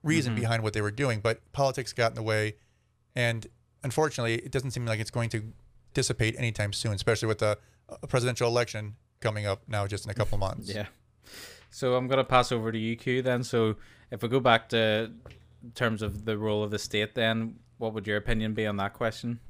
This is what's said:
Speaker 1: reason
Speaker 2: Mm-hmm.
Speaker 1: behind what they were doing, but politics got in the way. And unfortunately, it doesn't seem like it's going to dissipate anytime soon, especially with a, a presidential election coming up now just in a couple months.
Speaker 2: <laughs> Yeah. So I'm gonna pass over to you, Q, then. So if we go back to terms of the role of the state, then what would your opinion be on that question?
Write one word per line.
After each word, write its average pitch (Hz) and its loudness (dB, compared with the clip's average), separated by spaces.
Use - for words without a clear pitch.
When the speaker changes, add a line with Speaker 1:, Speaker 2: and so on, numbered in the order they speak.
Speaker 1:
reason 147 2
Speaker 2:
Mm-hmm. 107 0
Speaker 1:
behind 113 0
what 107 0
they 110 0
were 104 0
doing, 117 0
but 113 0
politics 135 0
got 113 2
in 120 -14
the 113 -6
way. 107 0
And 117 0
unfortunately, 127 0
it 127 -6
doesn't 131 -2
seem 120 -6
like 110 -2
it's 110 -6
going 117 -2
to 110 -4
dissipate 117 0
anytime 107 -2
soon, 110 -2
especially 110 2
with 110 2
a, 107 2
a - -12
presidential 123 2
election 113 0
coming 107 -2
up 98 0
now 104 0
just 98 -6
in 107 -8
a - -6
couple 101 2
months. 95 -2
Speaker 2:
<laughs> 98 -6
Yeah. 104 -2
So 127 0
I'm 127 0
gonna 135 4
pass 127 6
over 113 0
to 113 -4
you, 113 -2
Q, 127 0
then. 123 0
So 110 2
if 113 -6
we 117 -2
go 135 4
back 120 4
to 113 2
terms 110 0
of 104 -4
the 110 0
role 107 0
of 104 -4
the 107 -2
state, 107 -2
then 113 0
what 113 -4
would 107 -6
your 104 0
opinion 110 0
be 107 0
on 104 -2
that 98 -2
question? 117 -4